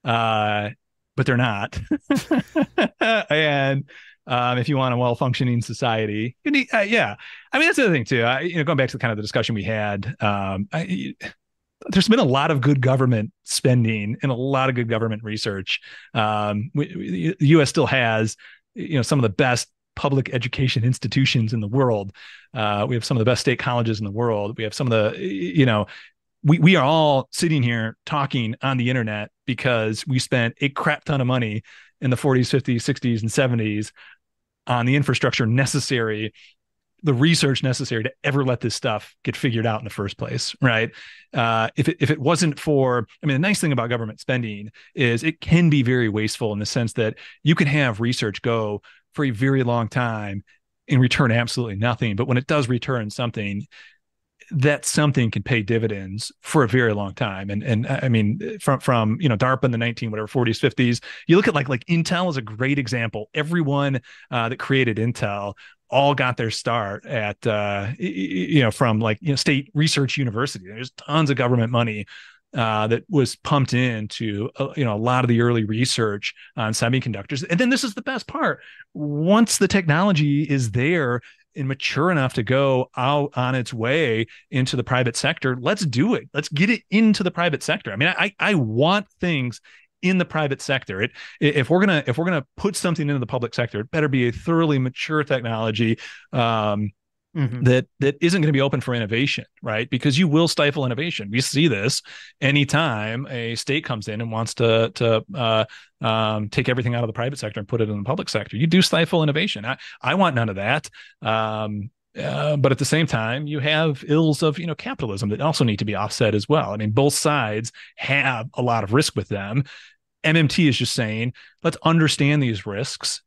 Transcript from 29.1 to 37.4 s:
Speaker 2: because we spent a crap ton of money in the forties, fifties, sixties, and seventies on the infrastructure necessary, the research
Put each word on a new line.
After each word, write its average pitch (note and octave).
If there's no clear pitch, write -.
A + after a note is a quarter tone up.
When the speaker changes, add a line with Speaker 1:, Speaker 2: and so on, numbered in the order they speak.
Speaker 2:
because A2+
we B2+
spent A#2+
a C#3
crap D3+
ton C#3
of B2
money A#2
in B2+
the B2
forties, B2+
fifties, B2
sixties, A#2+
and A2+
seventies A2
on A#2+
the C3
infrastructure C3
necessary, A2+
the D3+
research C#3+